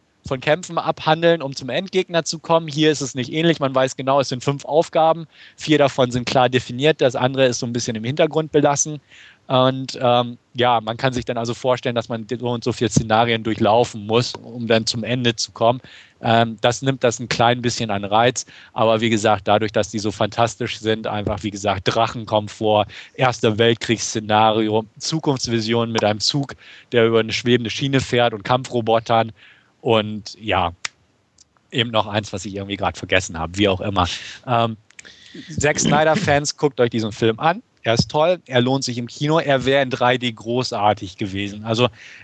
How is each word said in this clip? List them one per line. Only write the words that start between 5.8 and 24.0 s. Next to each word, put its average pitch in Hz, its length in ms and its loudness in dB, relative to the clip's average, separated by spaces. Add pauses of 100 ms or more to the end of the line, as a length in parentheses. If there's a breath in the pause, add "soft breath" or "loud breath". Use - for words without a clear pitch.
sind 120 160 -4
klar 127 240 4
definiert. 127 500 0
Das 131 160 2
andere 131 300 2
ist 123 140 0
so 131 60 -4
ein 117 60 -4
bisschen 120 240 -4
im 110 80 -6
Hintergrund 156 480 0
belassen. 147 480 0 (460 loud breath)
Und, 131 520 0
ähm, 123 380 2 (160)
ja, 120 300 2
man 113 160 -6
kann 127 160 -2
sich 123 100 -4
dann 123 140 -6
also 117 160 -4
vorstellen, 127 400 -2
dass 117 160 -4
man 113 180 -8
so 120 220 -4
und 117 120 -4
so 117 100 -2
viele 110 180 0
Szenarien 113 520 2
durchlaufen 110 600 2
muss, 113 300 0
um 117 320 -10
dann 113 180 2
zum 113 180 -4
Ende 120 320 0
zu - 180 -8
kommen. 123 280 2 (400 loud breath)
Ähm, 117 400 2
das 120 220 0
nimmt 135 220 -2
das 120 160 2
ein 120 100 -8
klein 120 320 2
bisschen 117 280 -4
an 98 140 -4
Reiz. 113 400 2 (300 loud breath)
Aber 110 260 4
wie 117 80 2
gesagt, 107 400 2
dadurch, 107 240 2
dass 107 160 0
die 110 100 -8
so 104 120 -4
fantastisch 113 680 -2
sind, 110 280 -2
einfach, 104 360 -4
wie 104 80 -4
gesagt, 98 340 -4
Drachen 113 420 0
kommen 107 220 0
vor, 107 380 2 (280 loud breath)
Erster 120 420 0
Weltkriegsszenario, 110 1300 2 (140)